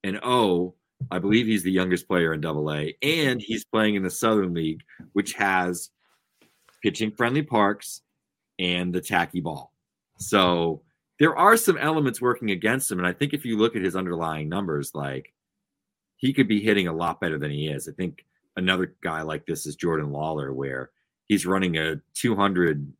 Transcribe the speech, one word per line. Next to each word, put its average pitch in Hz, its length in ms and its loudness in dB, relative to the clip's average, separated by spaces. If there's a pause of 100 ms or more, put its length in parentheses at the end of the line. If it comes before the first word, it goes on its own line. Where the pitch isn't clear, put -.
And, 98 200 -4
oh, 95 500 2 (380)
I 90 80 -2
believe 104 260 4
he's 107 180 0
the 92 80 0
youngest 92 360 0
player 85 260 2
in 78 80 -4
double 76 300 -2
A, 76 300 -4
and 139 380 0
he's 107 260 -6
playing 107 300 2
in 98 80 0
the 90 60 -2
Southern 101 440 2
League, 80 280 -4 (320)
which 101 200 -2
has 92 560 0 (920)
pitching-friendly 117 640 -2
parks 104 580 0 (580)
and 90 340 -2
the 90 80 0
tacky 87 400 -2
ball. 76 320 -8 (440)
So 87 640 2 (360)
there 151 180 4
are 202 220 8
some 196 200 2
elements 147 440 0
working 120 300 0
against 107 400 0
him. 92 80 -2
And 90 80 0
I 90 60 0
think 143 200 -2
if 147 120 -8
you 113 120 0
look 107 180 4
at 107 60 -2
his 90 140 0
underlying 82 540 -4
numbers, 80 440 -4
like, 69 400 -8 (840)
he 135 160 0
could 135 140 4
be 104 140 2
hitting 101 260 2
a 82 60 -2
lot 82 260 -2
better 80 200 -2
than 73 100 -4
he 73 180 -4
is. 73 200 -6
I 76 60 -14
think 87 320 -8 (300)
another 92 460 0
guy 80 220 -4
like 78 220 -6
this 80 200 -6
is 73 100 -8
Jordan 78 360 -2
Lawler, 73 420 -6
where 65 380 -8 (360)
he's 95 200 2
running 92 300 0
a 80 180 0 (180)
two 117 220 0
hundred 85 640 2